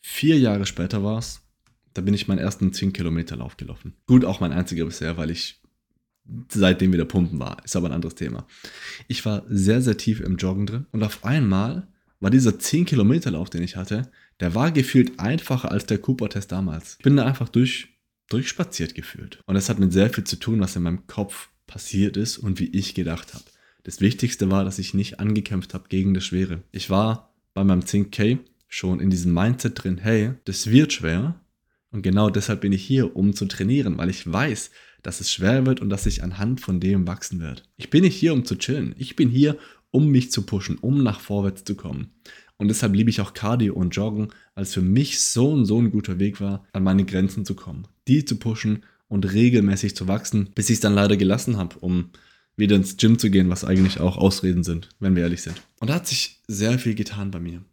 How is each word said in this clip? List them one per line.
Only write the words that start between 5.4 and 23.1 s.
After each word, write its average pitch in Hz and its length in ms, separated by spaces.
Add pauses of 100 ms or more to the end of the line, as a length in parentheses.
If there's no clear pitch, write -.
seitdem 95 420
wieder 85 140
pumpen 85 340
war. - 240
Ist - 120
aber 87 120
ein 64 60
anderes 85 220
Thema. 62 300 (640)
Ich - 180
war 107 220
sehr, 101 340
sehr 117 160
tief 110 220
im 92 160
Joggen 95 300
drin 113 260
und 107 120
auf - 200
einmal 120 640 (320)
war 98 120
dieser 123 280
zehn 175 260
Kilometer 131 460
Lauf, 85 180
den 85 140
ich 92 120
hatte, 104 360 (280)
der 87 160
war 147 160
gefühlt 127 480
einfacher 127 520
als 98 140
der 104 140
Cooper-Test 107 520
damals. 90 460
Ich - 60
bin 139 120
da 127 100
einfach 127 220
durch, - 400 (420)
durchspaziert - 680
gefühlt. - 500
Und 98 100
das 98 140
hat 110 100
mit 95 140
sehr 98 160
viel 107 160
zu - 100
tun, 113 240
was 95 160
in 90 80
meinem 85 240
Kopf - 420 (180)
passiert - 500
ist 110 200
und 95 220
wie 87 100
ich 95 240
gedacht 85 400